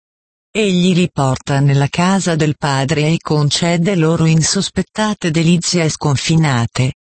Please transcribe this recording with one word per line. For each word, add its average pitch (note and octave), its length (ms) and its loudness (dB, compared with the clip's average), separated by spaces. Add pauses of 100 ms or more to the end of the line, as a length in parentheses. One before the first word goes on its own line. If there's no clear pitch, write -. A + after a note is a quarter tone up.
(520)
Egli F#3 420 2
li F3+ 180 0
porta C#3 480 -2
nella C#3 280 2
casa F3+ 480 0
del D3+ 220 0
Padre C#3 500 -2
e D#3+ 120 2
concede E3+ 760 0
loro D#3+ 300 2
insospettate F#3 1040 -2
delizie E3 600 0
sconfinate, C3 1040 0 (120)